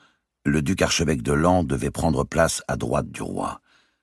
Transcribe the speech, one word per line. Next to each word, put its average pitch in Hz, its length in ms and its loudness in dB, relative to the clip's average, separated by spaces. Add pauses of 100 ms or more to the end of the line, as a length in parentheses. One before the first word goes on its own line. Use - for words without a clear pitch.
(460)
le 71 160 2
duc 90 220 -2
archevêque 76 400 0
de 73 100 0
Laon 87 300 4
devait 69 280 -2
prendre 71 320 0
place 78 440 0
à 65 100 -4
droite 62 320 -2
du - 140 -12
roi. 50 380 -6 (420)